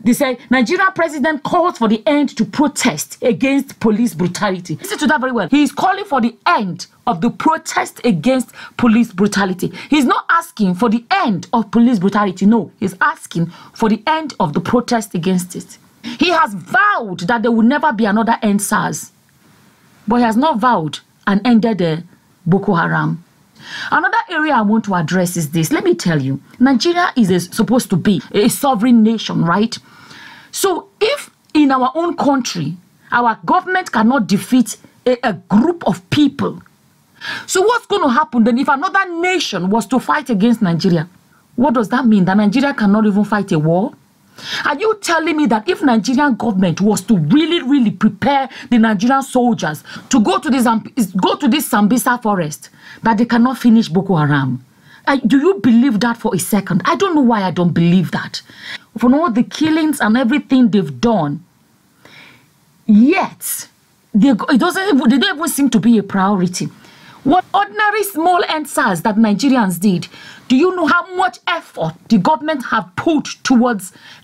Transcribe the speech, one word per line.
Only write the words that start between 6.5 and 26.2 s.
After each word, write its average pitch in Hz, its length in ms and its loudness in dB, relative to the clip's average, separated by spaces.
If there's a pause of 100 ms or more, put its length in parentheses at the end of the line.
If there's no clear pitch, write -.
of 180 140 -2
the 233 100 0
protest - 720 -4
against 240 480 0 (260)
police 233 340 2
brutality. 185 600 -2 (160)
He's 285 160 2
not 392 240 0
asking 214 460 -2
for 202 120 0
the 233 220 -2
end 311 420 -2
of 233 200 -2
police 233 260 4
brutality. 196 480 0
No, 214 340 2
he's 185 220 -4
asking 202 460 -4 (260)
for 220 160 0
the 214 160 -2
end 311 340 -4
of 156 140 -2
the 180 80 -4
protest 240 540 -2
against 180 400 -4
it. - 240 -16 (240)
He 247 260 -2
has 320 240 0
vowed 294 680 -2
that 220 200 -2
there 233 100 0
will 220 140 2
never 294 260 2
be 226 140 -2
another 220 380 0
N 202 160 0
sars, - 520 -4 (960)
but 233 100 2
he 240 40 2
has 220 160 0
not 277 220 0
vowed 190 400 0 (260)
and 196 180 2
ended 226 360 4
the 165 240 -2 (420)
Boko 190 300 2
Haram. 165 480 -2 (680)
Another 381 280 0 (100)
area 311 240 0
I 240 80 2
want 214 240 2
to 202 80 -4
address 180 420 0
is 160 140 -4
this. 160 220 -2
Let 339 120 -2
me 349 120 2
tell 160 260 0